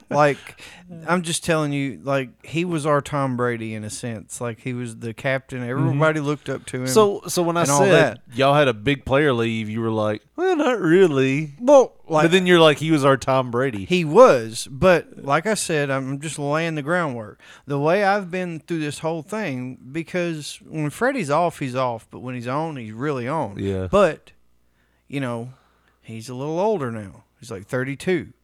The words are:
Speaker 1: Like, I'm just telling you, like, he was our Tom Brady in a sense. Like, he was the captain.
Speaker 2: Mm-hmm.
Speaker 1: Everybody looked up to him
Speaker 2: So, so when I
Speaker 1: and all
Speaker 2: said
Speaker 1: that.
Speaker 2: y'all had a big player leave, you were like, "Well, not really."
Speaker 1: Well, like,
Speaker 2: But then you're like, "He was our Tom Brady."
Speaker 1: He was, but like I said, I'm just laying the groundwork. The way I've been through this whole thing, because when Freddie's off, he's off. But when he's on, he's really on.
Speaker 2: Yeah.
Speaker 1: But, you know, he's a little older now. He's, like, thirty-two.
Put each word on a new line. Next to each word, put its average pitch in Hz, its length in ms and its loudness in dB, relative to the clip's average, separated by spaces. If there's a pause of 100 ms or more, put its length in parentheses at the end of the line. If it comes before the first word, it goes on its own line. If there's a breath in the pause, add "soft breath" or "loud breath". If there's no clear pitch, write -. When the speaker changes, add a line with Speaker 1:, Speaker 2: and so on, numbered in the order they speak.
(120)
Speaker 1:
Like, 147 480 0 (460 loud breath)
I'm 175 160 0
just 160 200 -6
telling 156 300 0
you, 139 300 -4
like, 135 420 -4
he 170 220 -4
was 165 180 -4
our 147 160 2
Tom 135 380 -2
Brady 113 360 -4
in 107 80 -8
a 107 60 -10
sense. 113 540 -10
Like, 120 180 -8
he 127 140 -8
was 120 240 -8
the 117 160 -10
captain. 135 460 -4
Speaker 2:
Mm-hmm. 120 100 -6
Speaker 1:
Everybody 139 500 0
looked 143 300 -4
up 131 160 -10
to 127 160 -8
him 127 40 -6
Speaker 2:
So, 202 420 2
so 175 140 0
when 170 140 0
I 170 60 2
Speaker 1:
and 139 80 0
all 143 100 4
Speaker 2:
said 156 120 6
Speaker 1:
that. 156 280 4 (160)
Speaker 2:
y'all 135 180 4
had 147 140 4
a 120 60 2
big 117 320 -2
player 139 260 4
leave, 113 380 -2
you 110 100 -4
were 113 100 0
like, 107 320 0 (140)
"Well, 370 200 0
not 262 240 0
really." 151 760 4
Speaker 1:
Well, 254 360 6 (140)
like, 156 160 4
Speaker 2:
But 165 80 4
then 185 140 4
you're 180 140 8
like, 151 180 8
"He 160 120 -2
was 143 160 4
our 135 100 6
Tom 131 340 0
Brady." 117 360 -2
Speaker 1:
He 180 180 2
was, 147 680 4
but 151 540 2
like 143 220 0
I 220 80 0
said, 147 360 -2
I'm 135 300 -4
just 151 180 -10
laying 156 360 -2
the 151 80 -4
groundwork. 135 580 -6 (260 loud breath)
The 143 140 -4
way 175 240 2
I've 196 260 0
been 175 300 -6
through 165 200 -6
this 147 180 -6
whole 160 240 -6
thing, 131 560 -8 (140)
because 165 680 -6 (100)
when 151 220 -4
Freddie's 233 400 -2
off, 165 280 0
he's 127 160 -6
off. 123 360 -4
But 104 100 -16
when 127 140 -10
he's 120 140 -10
on, 151 280 -6
he's 110 160 -12
really 123 360 -6
on. 131 300 -6
Speaker 2:
Yeah. 95 320 -4
Speaker 1:
But, 185 420 0 (760)
you 139 120 -6
know, 123 340 -6 (480)
he's 113 260 -14
a 127 60 -12
little 151 260 -6
older 190 300 -2
now. 104 340 -12 (160)
He's, 117 100 -16
like, 101 160 -12
thirty-two. 131 760 -4